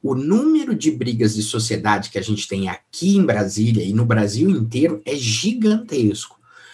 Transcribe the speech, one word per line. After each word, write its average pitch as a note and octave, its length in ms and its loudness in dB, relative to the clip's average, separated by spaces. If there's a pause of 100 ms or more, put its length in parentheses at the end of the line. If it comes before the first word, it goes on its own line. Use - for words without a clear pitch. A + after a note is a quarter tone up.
O C3+ 100 0
número A#3+ 600 2
de D#3 160 0
brigas A#2 440 0
de G#2+ 60 -2
sociedade G#2 680 -2
que - 100 -6
a - 20 -4
gente G2+ 240 -4
tem G2 220 -4
aqui E3+ 480 -2
em F#3+ 100 4
Brasília G#2+ 560 0
e F#2 120 -4
no A#2 100 2
Brasil A2+ 460 2
inteiro C3 560 0
é C3+ 100 -4
gigantesco. D3 1200 0 (360)